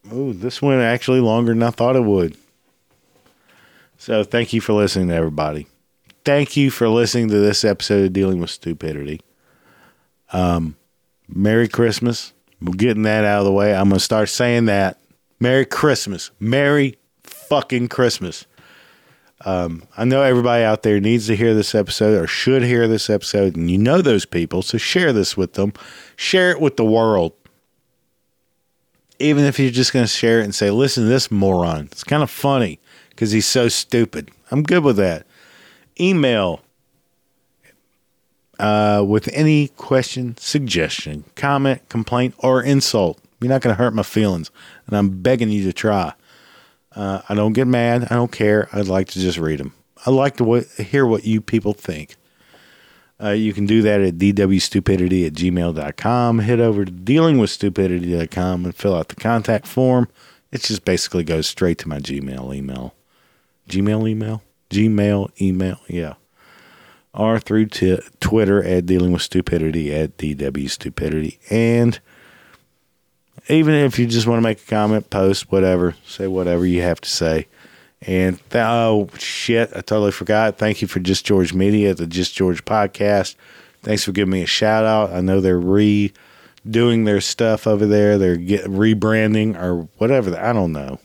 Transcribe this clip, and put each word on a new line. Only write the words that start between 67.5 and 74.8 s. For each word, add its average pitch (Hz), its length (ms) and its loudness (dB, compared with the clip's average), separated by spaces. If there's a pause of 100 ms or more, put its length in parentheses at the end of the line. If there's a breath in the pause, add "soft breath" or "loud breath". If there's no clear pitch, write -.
t-, 92 340 0 (200)
Twitter 101 440 2
at 90 220 0
dealing 90 260 2
with 85 100 -2
stupidity, 80 720 -2
at 78 220 -4
D 76 180 -6
W 69 340 -6
stupidity. 78 720 -6 (120)
And 117 500 2 (1500 soft breath)
even 156 240 4
if 143 260 2
you 120 80 2
just 117 200 0
wanna 117 160 2
make 110 180 0
a - 60 -20
comment, 107 440 0